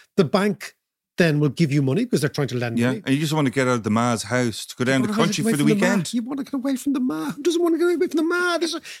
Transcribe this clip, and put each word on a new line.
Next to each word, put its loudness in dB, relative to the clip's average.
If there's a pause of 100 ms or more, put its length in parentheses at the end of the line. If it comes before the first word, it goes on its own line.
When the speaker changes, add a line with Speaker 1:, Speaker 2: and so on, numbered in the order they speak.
(180)
Speaker 1:
the 4
bank 0 (420)
then 4
will 4
give 0
you 2
money 0
because 0
they're -2
trying -4
to -6
lend -4
Speaker 2:
Yeah, 2
Speaker 1:
money. -2
Speaker 2:
and 0
you -2
just -2
want 2
to 0
get 0
out 2
of -4
the -2
ma's 0
house -2
to -16
go -4
down 2
Speaker 1:
You 0
Speaker 2:
the -4
Speaker 1:
wanna 2
Speaker 2:
country -2
Speaker 1:
get 0
away 2
Speaker 2:
for 2
the 0
Speaker 1:
from 4 (120)
the 2
ma. 2
Speaker 2:
weekend. -2
Speaker 1:
You -2
want -8
to -6
get -10
away -2
from -4
the -2
ma. -4
Who -12
doesn't 2
want 2
to 0
get 2
away 0
from -4
the 2
ma? 0
This -2
is, -8 (200)